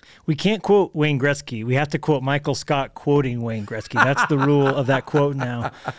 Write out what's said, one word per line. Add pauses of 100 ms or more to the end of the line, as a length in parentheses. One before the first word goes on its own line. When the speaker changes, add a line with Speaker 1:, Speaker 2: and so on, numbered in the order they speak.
(280)
Speaker 1:
We
can't
quote
Wayne
Gretzky.
We
have
to
quote
Michael
Scott
quoting
Wayne
Gretzky.
That's
the
rule
of
that
quote
now.
Speaker 2:
<laughs> (180)